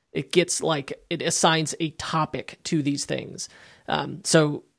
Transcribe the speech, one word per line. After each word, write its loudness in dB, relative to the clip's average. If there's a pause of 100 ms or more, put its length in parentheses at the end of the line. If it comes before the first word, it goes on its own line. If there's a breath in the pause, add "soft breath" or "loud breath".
(140)
It -6
gets, 2
like, -2 (120)
it -4
assigns 2
a -2
topic -4
to 2
these -2
things. -8 (380 soft breath)
Um, -2
so 4 (160)